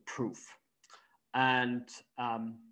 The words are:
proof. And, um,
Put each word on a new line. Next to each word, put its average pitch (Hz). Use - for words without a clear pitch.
proof. -
And, 123
um, 113